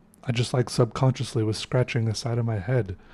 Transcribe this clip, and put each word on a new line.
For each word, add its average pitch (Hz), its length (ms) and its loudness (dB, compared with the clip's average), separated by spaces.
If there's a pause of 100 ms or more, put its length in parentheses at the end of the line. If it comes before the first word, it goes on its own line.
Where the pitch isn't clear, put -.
(240)
I - 80 -2
just, 117 220 0
like, 123 160 2
subconsciously 120 720 2
was 107 140 0
scratching 123 480 0
the 110 100 0
side 120 220 -4
of 120 80 0
my 113 140 0
head 101 360 0 (180)